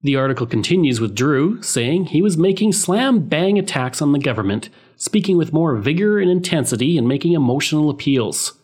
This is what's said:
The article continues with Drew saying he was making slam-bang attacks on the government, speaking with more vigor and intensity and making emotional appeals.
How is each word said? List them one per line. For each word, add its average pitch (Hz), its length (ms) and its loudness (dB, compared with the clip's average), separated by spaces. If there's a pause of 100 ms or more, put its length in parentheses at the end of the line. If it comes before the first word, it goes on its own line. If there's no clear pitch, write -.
The 139 120 0
article 135 300 0
continues 123 540 0
with 104 140 -4
Drew 147 480 0
saying 147 440 -2
he - 140 0
was 196 160 2
making 190 360 2
slam-bang 202 880 0
attacks 139 440 -4
on 143 100 2
the 143 60 2
government, 110 500 -2 (280)
speaking 190 420 0
with 156 160 -2
more 160 220 2
vigor 175 420 0
and 185 120 2
intensity 156 680 0
and 120 100 2
making 139 240 0
emotional 151 560 0
appeals. 135 640 -2 (120)